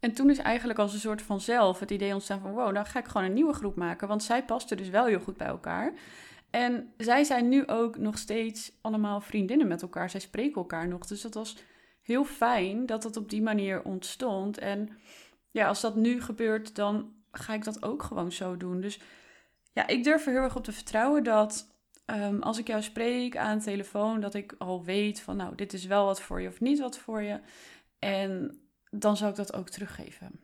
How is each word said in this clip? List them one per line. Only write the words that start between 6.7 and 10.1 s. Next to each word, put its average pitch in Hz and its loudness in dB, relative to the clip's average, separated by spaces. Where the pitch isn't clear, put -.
zij 247 6
zijn 247 4
nu 269 6
ook 226 0
nog 214 -2
steeds 220 -4
allemaal 214 0
vriendinnen 214 2
met 170 0
elkaar. 175 -4